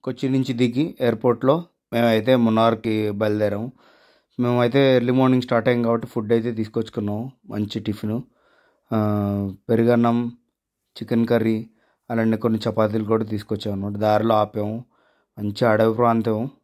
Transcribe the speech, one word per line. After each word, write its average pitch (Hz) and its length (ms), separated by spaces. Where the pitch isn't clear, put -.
కొచ్చి 131 300
నుంచి 131 280
దిగి 123 220
ఎయిర్‌పోర్ట్‌లో 123 500
మేమైతే 117 380
మున్నార్‌కి 113 500
బయలుదేరాము. 107 480
మేమైతే 123 400
ఎర్లీ 123 240
మార్నింగ్ 127 260
స్టార్ట్ 120 240
అయ్యాం 120 160
కాబట్టి 117 280
ఫుడ్ 110 220
అయితే 117 220
తీసుకొచ్చుకున్నాం. 107 640
మంచి 104 340
టిఫిన్, 107 320
ఆ, 113 60
పెరుగన్నం, 117 480
చికెన్ 117 340
కర్రీ, 113 260
అలానే 113 360
కొన్ని 110 200
చపాతీలు 107 460
కూడా 113 220
తీసుకొచ్చాం 104 420
అన్నమాట. 101 200
దారిలో 107 380
ఆపాము, 107 320
మంచి 104 340
అడవి 110 280
ప్రాంతం. 113 420